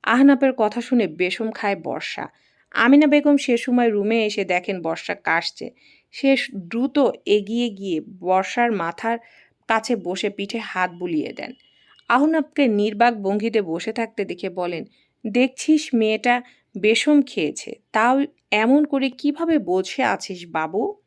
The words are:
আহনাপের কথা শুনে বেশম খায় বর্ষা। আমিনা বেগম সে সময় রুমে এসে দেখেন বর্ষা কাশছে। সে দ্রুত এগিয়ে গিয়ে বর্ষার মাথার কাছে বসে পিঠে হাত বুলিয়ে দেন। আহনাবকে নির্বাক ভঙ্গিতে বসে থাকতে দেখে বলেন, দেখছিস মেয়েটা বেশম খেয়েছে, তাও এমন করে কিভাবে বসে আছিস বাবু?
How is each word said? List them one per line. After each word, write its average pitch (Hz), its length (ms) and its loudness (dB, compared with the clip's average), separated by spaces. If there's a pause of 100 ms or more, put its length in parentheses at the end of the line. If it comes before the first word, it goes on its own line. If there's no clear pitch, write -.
আহনাপের 269 500 6
কথা 233 280 0
শুনে 233 260 2
বেশম 180 440 -4
খায় 202 260 -4
বর্ষা। - 520 -8 (420)
আমিনা 277 360 6
বেগম 294 300 4
সে 254 200 0
সময় 247 320 2
রুমে 214 380 0
এসে 208 180 -4
দেখেন 180 380 -2
বর্ষা 165 320 -6
কাশছে। - 560 -4 (400)
সে 269 260 2 (180)
দ্রুত 220 440 -4 (280)
এগিয়ে 214 420 0
গিয়ে 190 320 -6 (180)
বর্ষার 190 540 0
মাথার 208 460 -4 (500)
কাছে 220 280 0
বসে 190 340 -4
পিঠে 202 280 -8
হাত 185 320 -4
বুলিয়ে 175 420 -6
দেন। - 200 -12 (560)
আহনাবকে 285 600 2
নির্বাক 208 540 2
ভঙ্গিতে 208 400 0
বসে 175 300 -6
থাকতে 220 320 -6
দেখে 180 260 -8
বলেন, 175 340 -6 (420)
দেখছিস 254 680 0
মেয়েটা 220 480 0 (360)
বেশম 277 440 4
খেয়েছে, - 580 -6 (120)
তাও 254 320 2 (260)
এমন 247 340 4
করে 277 260 -2
কিভাবে 294 480 -2
বসে 185 440 -2
আছিস 190 440 -4
বাবু? 165 480 -4 (120)